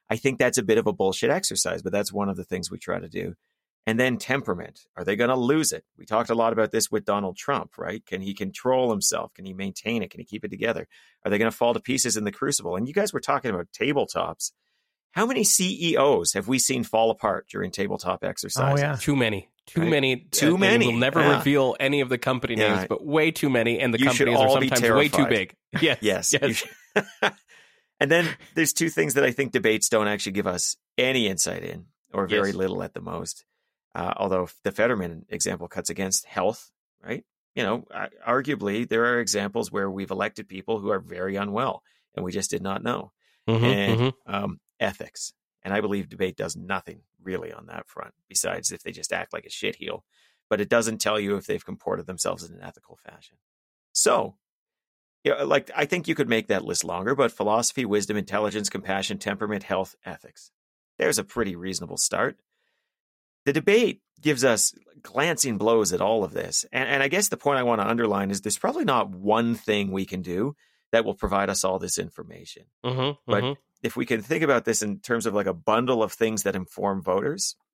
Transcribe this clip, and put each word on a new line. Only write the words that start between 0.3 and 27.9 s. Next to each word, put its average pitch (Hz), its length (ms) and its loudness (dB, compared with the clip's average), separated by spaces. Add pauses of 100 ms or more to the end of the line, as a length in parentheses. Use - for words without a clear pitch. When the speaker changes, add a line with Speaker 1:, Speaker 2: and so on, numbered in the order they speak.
Speaker 1:
that's 131 220 2
a 110 40 -2
bit 110 140 4
of 107 80 2
a 104 80 2
bullshit 95 380 2
exercise, 92 500 -2
but 92 100 -4
that's 101 220 -2
one 101 160 -2
of 92 80 -4
the 92 60 -10
things 90 260 -6
we 92 80 -10
try 92 220 -6
to 92 100 -12
do. 92 240 -8 (540)
And 113 120 2
then 127 180 2
temperament. 107 640 -4 (140)
Are 90 80 -10
they 98 120 0
gonna 120 200 2
lose 139 360 2
it? 80 120 -8 (140)
We 90 80 -20
talked 113 240 0
a 117 60 2
lot 117 180 4
about 110 180 2
this 113 200 0
with 107 120 -2
Donald 101 340 -2
Trump, - 420 -6
right? 85 260 -8
Can 95 160 -6
he 98 140 -6
control 123 560 0
himself? - 420 -2
Can 92 120 -18
he 95 80 -12
maintain 98 500 -4
it? - 80 -10
Can - 80 -18
he - 60 -14
keep 107 200 -12
it 101 40 -8
together? 107 380 -4 (380)
Are 95 60 2
they 101 80 4
gonna 113 100 4
fall 120 240 2
to 110 60 0
pieces 123 360 -2
in 107 100 -4
the 101 60 -2
crucible? 101 440 -4
And 110 120 -2
you 147 60 -10
guys 202 180 0
were 139 80 -4
talking 135 300 -2
about 87 220 -4
tabletops. 104 800 -2 (640)
How 208 120 2
many 240 180 0
C 185 380 2
E 165 160 2
Os 127 360 4
have 98 140 -2
we 127 120 0
seen 127 240 0
fall 113 260 4
apart 104 400 -2
during 98 220 -6
tabletop 98 520 -4
exercises? 135 580 -2
Speaker 2:
Oh, 143 40 0
yeah. 147 100 -4
Speaker 3:
Too 143 200 0
many. 110 340 0 (240)
Too 165 80 0
Speaker 1:
right? 170 80 2
Speaker 3:
many, 135 260 4 (160)
Speaker 1:
Too 147 160 4
Speaker 3:
uh, - 40 8
and 185 80 2
Speaker 1:
many. 196 280 6
Speaker 3:
we'll 117 100 2
never 135 240 2
Speaker 1:
Yeah. 143 160 6
Speaker 3:
reveal 139 420 4
any 143 220 2
of 123 80 0
the 127 80 0
company 123 400 -2
Speaker 1:
Yeah. 107 180 4
Speaker 3:
names, 92 140 -2
but - 160 -2
way 156 260 4
too 156 180 0
many, 117 300 4
and 123 140 2
the 113 60 0
Speaker 1:
You 135 120 4
should 127 160 4
Speaker 3:
companies 120 120 4
are 131 80 6
Speaker 1:
all 135 120 6
be 135 100 4
Speaker 3:
sometimes 120 240 6
way 135 140 6
too - 180 2
Speaker 1:
terrified. - 40 0
Speaker 3:
big. 98 340 2
<laughs> - 180 -4
Yes, 147 200 4
Speaker 1:
Yes, 95 320 2
you 143 80 4
Speaker 3:
yes. 117 140 0 (400)
Speaker 1:
should. - 420 0
<laughs> - 60 -20 (560)